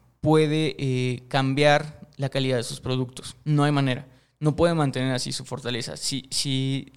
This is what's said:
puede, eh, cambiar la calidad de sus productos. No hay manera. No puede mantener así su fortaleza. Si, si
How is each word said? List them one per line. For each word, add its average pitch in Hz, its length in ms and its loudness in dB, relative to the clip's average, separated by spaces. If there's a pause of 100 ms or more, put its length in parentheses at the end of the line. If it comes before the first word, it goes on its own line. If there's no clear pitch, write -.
(200)
puede, 156 580 2
eh, 127 500 -2
cambiar 147 720 2 (160)
la 139 120 -4
calidad 131 300 0
de 113 60 0
sus 139 160 -10
productos. 127 640 -6
No 147 200 4
hay 147 80 4
manera. 139 340 0 (320)
No 151 160 0
puede 170 200 2
mantener 131 400 0
así 131 180 -4
su 131 140 -8
fortaleza. 120 500 -8
Si, - 340 -6
si 135 680 -2